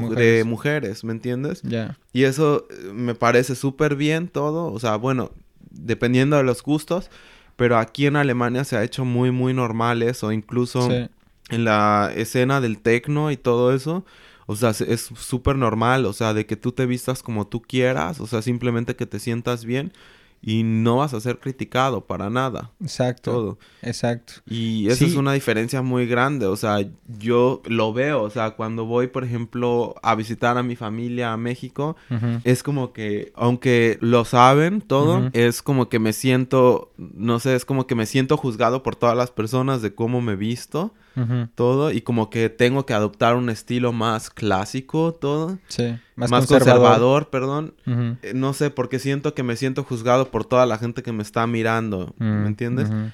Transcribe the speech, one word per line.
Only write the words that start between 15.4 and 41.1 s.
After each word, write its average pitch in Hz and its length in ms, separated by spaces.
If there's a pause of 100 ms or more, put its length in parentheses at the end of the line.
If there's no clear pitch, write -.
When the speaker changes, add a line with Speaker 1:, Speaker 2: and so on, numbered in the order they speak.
Speaker 1:
normal, 120 500
o 101 80
sea, 110 220
de 110 100
que 110 100
tú 123 160
te 131 140
vistas 123 380
como 107 240
tú 120 140
quieras, 131 600
o 104 60
sea, 110 160
simplemente 120 520
que 120 120
te 107 120
sientas 117 460
bien 131 260 (480)
y 110 240
no 113 340
vas 135 180
a 110 40
ser 120 200
criticado 127 640
para 95 240
nada. 120 400 (100)
Speaker 2:
Exacto. 123 520
Speaker 1:
Todo. 113 260 (240)
Speaker 2:
Exacto. 120 520 (120)
Speaker 1:
Y 110 420
eso 123 180
es 170 80
Speaker 2:
Sí. - 40
Speaker 1:
una 139 160
diferencia 120 480
muy 127 240
grande, 123 400
o 95 100
sea, 104 220 (300)
yo 120 580
lo 110 260
veo, 135 300
o 107 80
sea, 110 220
cuando 113 340
voy, 120 220
por 127 160
ejemplo, 120 800
a 113 100
visitar 113 460
a 123 40
mi 120 120
familia 117 580
a 113 40
México, 127 580 (160)
Speaker 2:
Ujú. 117 320
Speaker 1:
es 127 180
como 135 320
que, 104 420
aunque 120 640
lo 117 260
saben 143 560
todo, 147 400
Speaker 2:
Ujú. 127 120
Speaker 1:
es 117 300
como 131 260
que 120 80
me 110 160
siento, 127 840
no 113 420
sé, 131 160
es 123 100
como 135 220
que 123 80
me 113 100
siento 135 320
juzgado 123 460
por 107 120
todas 120 220
las 123 140
personas 127 500
de 107 140
cómo 120 260
me 113 140
visto, 120 580 (220)